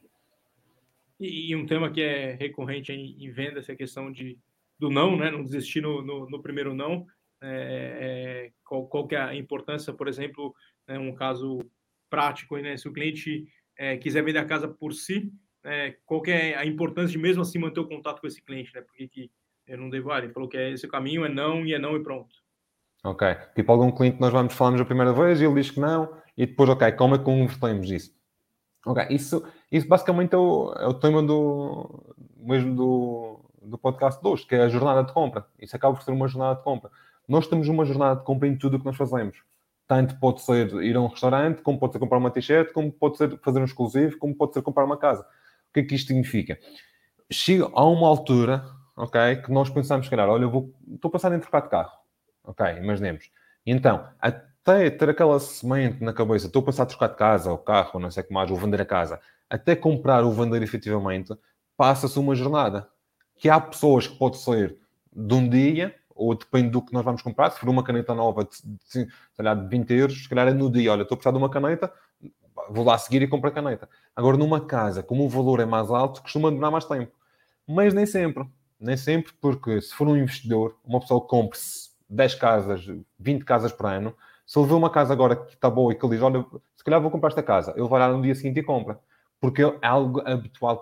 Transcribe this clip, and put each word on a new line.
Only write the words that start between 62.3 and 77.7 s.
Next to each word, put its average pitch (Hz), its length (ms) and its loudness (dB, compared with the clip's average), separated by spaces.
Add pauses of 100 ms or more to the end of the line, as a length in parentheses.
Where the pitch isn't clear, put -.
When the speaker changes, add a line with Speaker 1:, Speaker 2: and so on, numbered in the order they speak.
Speaker 2:
jornada. 127 540 -2 (480)
Que - 120 0
há 156 100 8
pessoas 139 480 2
que - 100 -16
pode 131 220 0
ser 107 400 -2 (340)
de 110 220 -2
um 127 140 4
dia, 156 460 2 (200)
ou 113 220 0
depende 123 340 0
do 120 100 0
que - 120 -8
nós 123 120 -2
vamos 117 180 -4
comprar, 139 280 0
se - 80 -10
for 123 100 -4
uma 127 140 2
caneta 120 320 -2
nova 110 300 0
de, - 60 -8
de, - 340 -18
se 123 240 -6 (280)
calhar 107 240 0
de 95 80 -8
vinte 120 240 0
euros, 135 300 2
se - 60 -20
calhar 127 180 2
é 131 60 6
no 135 180 2
dia, 117 220 4
"Olha, 104 100 2
estou 123 140 -2
a - 20 -20
precisar 127 140 2
de 131 60 -2
uma 135 120 0
caneta, 156 420 -2 (800)
vou 113 140 -2
lá 117 120 8
seguir 131 260 0
e 139 40 4
compro 135 220 -2
a 143 40 0
caneta." 143 360 -6 (260)
Agora, 131 220 4
numa 151 280 2
casa, 104 380 -2
como 135 220 0
o 135 40 2
valor 127 300 2
é 117 60 2
mais 110 260 0
alto, 131 320 0
costuma 156 280 0
demorar 147 200 0
mais 160 140 0
tempo. 123 280 -6 (540)
Mas 196 260 4